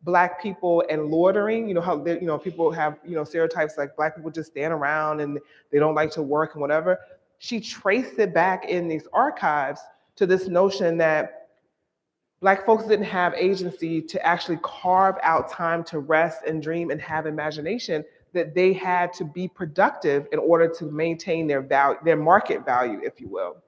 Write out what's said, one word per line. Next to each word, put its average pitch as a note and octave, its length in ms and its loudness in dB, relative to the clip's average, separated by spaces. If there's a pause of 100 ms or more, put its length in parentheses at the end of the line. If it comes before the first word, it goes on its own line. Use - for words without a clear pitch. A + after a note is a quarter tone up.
Black F3 380 2
people F3 480 2
and D#3 180 -2
loitering. G3+ 600 2
You G3+ 60 -4
know E3+ 80 0
how F3 160 -2
they, E3+ 220 -2
you F3+ 60 -6
know, D#3 120 -2
people E3 340 -2
have, D3+ 340 -4
you F3 100 -8
know, D3+ 80 -4
stereotypes E3 540 -2
like C#3+ 180 -6
Black D#3 200 -2
people D#3+ 160 -10
just D#3 200 -10
stand D3+ 220 -4
around D3+ 460 -2
and C#3+ 200 -4 (320)
they C#3+ 80 4
don't D#3 160 4
like D#3 160 0
to E3 100 -6
work D3+ 320 -2
and D3+ 80 -10
whatever. D#3+ 380 0 (400)
She A#3 200 -6
traced A3+ 580 -2
it G3+ 160 2
back F3+ 340 2
in F3 200 -2
these D#3 260 -6
archives D3+ 680 0 (340)
to G3+ 100 2
this F#3 220 2
notion F3+ 500 2
that D#3 520 0 (880)
Black G3 260 2
folks A3 200 4
didn't G#3 200 2
have F3+ 300 0
agency F3 680 -2
to D#3+ 240 -8
actually E3+ 360 0
carve F#3 640 2
out D#3+ 260 2
time E3+ 360 -2
to D#3+ 140 -6
rest D#3+ 460 2
and D#3 160 -4
dream E3 300 -4
and D#3 100 -4
have D#3 240 -4
imagination, D#3 800 -6 (280)
that D#3+ 200 -2
they F#3 200 4
had F3+ 400 -2
to F3 120 -8
be F3 220 -8
productive D3+ 840 0
in D3+ 60 -2
order E3 300 4
to E3 180 -6
maintain E3 600 -2
their C#3 140 0
val-, C#3 440 2
their D#3+ 100 4
market E3 480 4
value, B2 400 -2
if - 160 -8
you A#2+ 80 -16
will. F2+ 300 -6 (100)